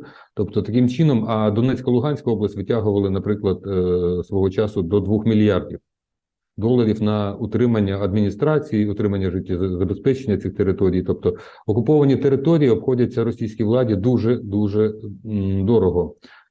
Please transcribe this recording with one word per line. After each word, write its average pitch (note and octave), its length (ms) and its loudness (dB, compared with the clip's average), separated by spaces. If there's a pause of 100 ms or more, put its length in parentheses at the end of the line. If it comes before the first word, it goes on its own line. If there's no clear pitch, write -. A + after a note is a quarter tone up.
(340)
Тобто - 280 -4
таким B2 260 2
чином, B2+ 400 2
а G#2+ 220 0
Донецька, A#2+ 400 0
Луганська B2 400 0
область G2+ 260 -2
витягували, G2+ 540 0
наприклад, G2 560 -2
е, F2+ 580 0
свого G2 260 0
часу G#2+ 320 -2
до F#2 180 0
двох G#2+ 260 0
мільярдів G#2 520 2 (800)
доларів A2 440 2
на G#2 320 -2
утримання G#2+ 640 0
адміністрації, G#2 880 0
утримання G2 400 -2
життєзабезпечення F#2+ 1080 -2
цих F#2 160 -6
територій. F#2 480 0
Тобто F2+ 340 -2 (300)
окуповані C3+ 500 4
території C#3 540 2
обходяться A#2 540 0
російській A2+ 400 -4
владі A2+ 320 2
дуже-дуже, G#2+ 960 0 (340)
м, G2 400 -2
дорого. F#2 480 2 (360)